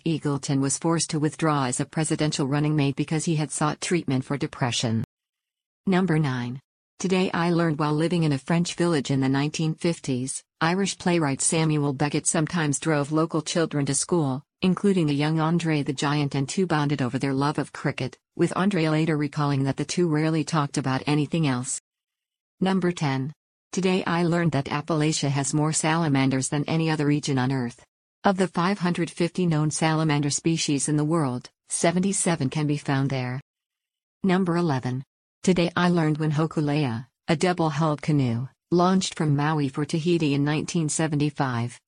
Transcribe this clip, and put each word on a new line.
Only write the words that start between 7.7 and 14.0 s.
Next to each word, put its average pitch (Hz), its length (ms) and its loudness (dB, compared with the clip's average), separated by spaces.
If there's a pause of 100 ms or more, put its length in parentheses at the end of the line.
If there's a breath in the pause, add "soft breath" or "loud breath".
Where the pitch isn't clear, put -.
while 151 160 0
living 165 300 0
in 156 80 2
a 139 60 0
French 170 380 0
village 165 360 0
in 139 80 2
the 135 80 2
nineteen 151 480 0
fifties, 135 640 -4 (200)
Irish 185 360 0
playwright 160 440 0
Samuel 151 500 2
Beckett 147 340 -2
sometimes 156 540 0
drove 147 320 0
local 160 300 0
children 151 440 -2
to 139 80 0
school, 143 480 0 (200)